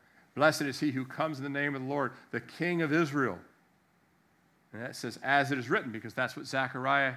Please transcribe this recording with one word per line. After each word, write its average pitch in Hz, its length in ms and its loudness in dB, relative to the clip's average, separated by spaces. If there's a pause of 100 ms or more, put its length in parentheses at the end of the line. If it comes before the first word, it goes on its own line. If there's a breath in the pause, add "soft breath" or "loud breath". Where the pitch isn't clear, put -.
(340 soft breath)
Blessed 151 280 6
is 135 180 -4
he 156 100 2
who 131 140 -2
comes 151 340 -4
in 135 60 -6
the 143 60 -4
name 143 240 -2
of 135 80 -6
the 131 60 -6
Lord, 135 240 0 (180 loud breath)
the 120 100 -4
King 170 420 -2
of 147 100 2
Israel." 139 460 2 (1300)
And 107 100 -10
that 131 140 -8
says, - 260 -8
"As 139 300 4
it 139 60 0
is 117 100 -4
written," 160 220 0
because 110 240 -10
that's 127 220 -2
what 135 100 -10
Zechariah 135 720 0